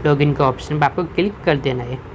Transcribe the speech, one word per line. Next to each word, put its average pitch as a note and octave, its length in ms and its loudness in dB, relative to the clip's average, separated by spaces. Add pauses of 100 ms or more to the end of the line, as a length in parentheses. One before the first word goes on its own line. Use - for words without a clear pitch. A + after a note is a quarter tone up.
log C#3+ 180 4
in D3 160 2
के C#3+ 60 4
ऑप्शन C3+ 360 0
पर D3 60 4
आपको F3 180 0
क्लिक F3+ 300 -2 (120)
कर D3+ 120 4
देना B2+ 260 -2
है। B2+ 320 -10